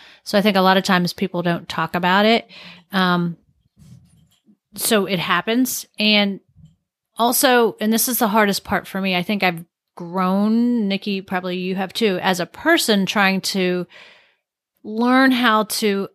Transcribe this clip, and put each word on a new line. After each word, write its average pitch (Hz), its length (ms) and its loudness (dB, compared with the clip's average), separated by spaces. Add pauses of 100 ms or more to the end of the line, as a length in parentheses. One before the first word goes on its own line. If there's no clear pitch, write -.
(260)
So - 120 -2
I 196 40 2
think 196 160 2
a 185 40 4
lot 190 140 4
of 190 80 2
times 180 300 0
people 180 280 -6
don't 170 280 -4
talk 160 260 -4
about 180 300 2
it. 226 240 2 (420)
Um, 175 460 0 (1400)
so 208 300 0
it 180 140 -2
happens. 208 680 -2 (120)
And 208 440 2 (760)
also, 240 640 2
and 214 140 0
this 226 160 -2
is 233 100 -4
the 240 80 0
hardest 202 380 0
part - 220 -4
for 196 120 -8
me, 190 160 -2
I 175 80 -2
think 208 180 -4
I've 170 220 -2 (320)
grown, 202 920 0
Nikki, 196 320 -4
probably 185 380 -6
you 185 160 -4
have 190 180 -6
too, 196 280 0
as 185 200 0
a 165 40 -4
person 226 600 0
trying 190 360 0
to 180 460 -2 (960)
learn 247 480 2
how 233 320 2
to 196 520 -2